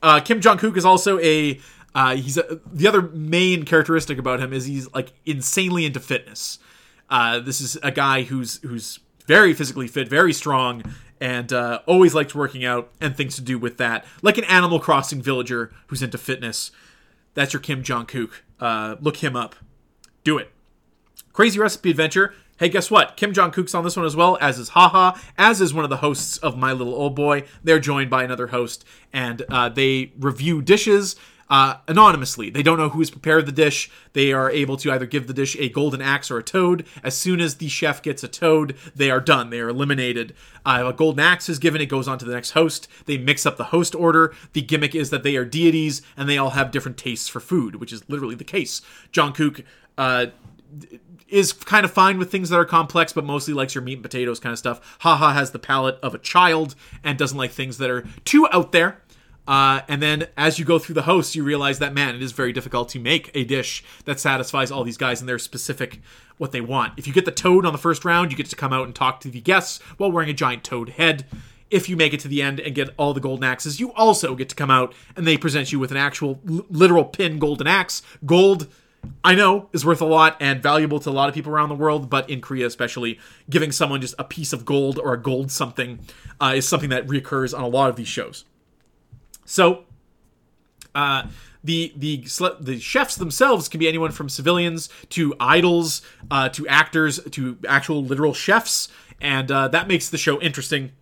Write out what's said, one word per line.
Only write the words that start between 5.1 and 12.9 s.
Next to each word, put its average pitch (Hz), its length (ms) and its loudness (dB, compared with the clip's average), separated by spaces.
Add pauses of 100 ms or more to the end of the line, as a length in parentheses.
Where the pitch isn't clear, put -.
insanely 175 580 -2
into 135 140 -4
fitness. - 640 -8 (500)
Uh, 120 300 0
this 131 200 -8
is 135 220 -8
a 139 80 -2
guy 135 320 0
who's, 127 400 -8
who's 120 380 -12 (260)
very 185 260 8
physically 135 360 -4
fit, 131 200 -6
very 160 240 4
strong, 127 520 -2 (360)
and, 123 320 -6
uh, 120 340 -2
always 180 280 6
likes 151 180 0
working 135 320 -6
out 123 360 -4